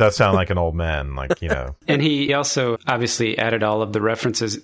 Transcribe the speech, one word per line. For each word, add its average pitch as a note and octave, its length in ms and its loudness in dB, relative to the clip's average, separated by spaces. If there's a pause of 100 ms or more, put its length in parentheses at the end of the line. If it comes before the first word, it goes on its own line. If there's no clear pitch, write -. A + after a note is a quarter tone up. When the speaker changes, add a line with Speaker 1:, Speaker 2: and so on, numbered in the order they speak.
Speaker 1:
does G#2 120 4
sound G2+ 200 4
like F#2 140 0
an F2+ 80 0
old E2+ 160 0
man, D2+ 400 -2
like, C2+ 260 -4
you E2+ 80 -6
know. C2 320 -4
<laughs> - 80 -20
Speaker 2:
And C#3+ 140 2
he C#3+ 320 2
also C3+ 420 0 (100)
obviously A#2+ 520 0
added A2+ 240 0
all G#2+ 180 2
of G#2+ 140 -2
the A2 80 2
references. A2+ 600 -2